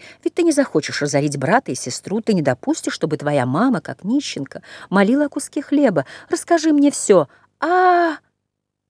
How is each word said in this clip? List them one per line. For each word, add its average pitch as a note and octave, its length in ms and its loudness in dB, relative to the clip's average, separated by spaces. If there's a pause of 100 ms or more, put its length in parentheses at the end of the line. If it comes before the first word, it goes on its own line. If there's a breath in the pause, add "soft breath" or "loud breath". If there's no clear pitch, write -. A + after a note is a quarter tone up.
(240 loud breath)
ведь - 120 -6
ты F4+ 80 0
не E4 80 4
захочешь C4 500 -2
разорить C#3+ 340 -2
брата D#3 360 0
и B2+ 40 -4
сестру, - 460 -8
ты A3+ 140 0
не E3+ 80 2
допустишь, C#3+ 500 -2
чтобы D3+ 240 -4
твоя C#3+ 300 0
мама, F3+ 340 0
как - 220 -14
нищенка, C4+ 580 -6 (300 loud breath)
молила G#3 340 2
о C#4+ 40 -8
куске - 340 -8
хлеба. A#3 420 2 (240 loud breath)
Расскажи D#4+ 420 0
мне C#4+ 200 4
всё. F3+ 360 2 (320 soft breath)
А, F4 580 2 (720)